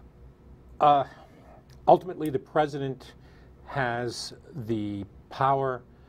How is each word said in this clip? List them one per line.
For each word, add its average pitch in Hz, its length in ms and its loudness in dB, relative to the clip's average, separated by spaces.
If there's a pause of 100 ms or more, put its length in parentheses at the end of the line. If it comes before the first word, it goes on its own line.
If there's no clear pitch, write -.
(800)
Uh, 143 220 6 (840)
ultimately, 165 420 4
the 131 100 0
president 139 760 -2 (540)
has 120 640 -4 (320)
the 104 400 -4 (240)
power 135 520 0 (280)